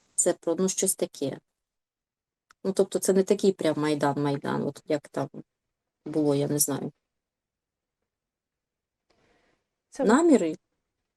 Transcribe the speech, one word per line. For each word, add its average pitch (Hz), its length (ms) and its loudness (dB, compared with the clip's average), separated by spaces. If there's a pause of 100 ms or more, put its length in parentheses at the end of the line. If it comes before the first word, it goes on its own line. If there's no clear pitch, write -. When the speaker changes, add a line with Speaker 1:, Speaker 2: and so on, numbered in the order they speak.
(160)
Speaker 1:
це 175 180 2
про, 165 220 -4
ну, 190 140 0
щось - 260 -2
таке. - 420 -6 (1300)
Ну, 190 100 -2
тобто 190 260 0
це 196 140 2
не 190 100 4
такий 202 300 2
прям 151 240 -2
Майдан, 147 460 0
Майдан, 143 400 -4
от 143 240 -8
як 147 220 -4
там 139 200 -6 (760)
було, 151 300 0
я 143 120 0
не 147 120 -2
знаю. 143 320 -4 (3000)
Speaker 2:
Це - 140 -6
Speaker 1:
Наміри 226 520 4 (600)